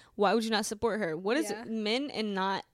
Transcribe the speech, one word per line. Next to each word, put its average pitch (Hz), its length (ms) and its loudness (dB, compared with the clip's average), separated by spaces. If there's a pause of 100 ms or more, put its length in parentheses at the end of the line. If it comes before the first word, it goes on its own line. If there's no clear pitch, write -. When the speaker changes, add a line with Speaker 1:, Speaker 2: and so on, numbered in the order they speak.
(140)
Speaker 1:
why 202 200 4
would 226 100 4
you 226 60 -2
not 214 160 0
support 214 340 -2
her? 165 160 -2
What 196 200 0
is 330 140 0
Speaker 2:
Yeah. 427 160 -6
Speaker 1:
men 226 460 -2
and 214 200 -2
not 190 420 0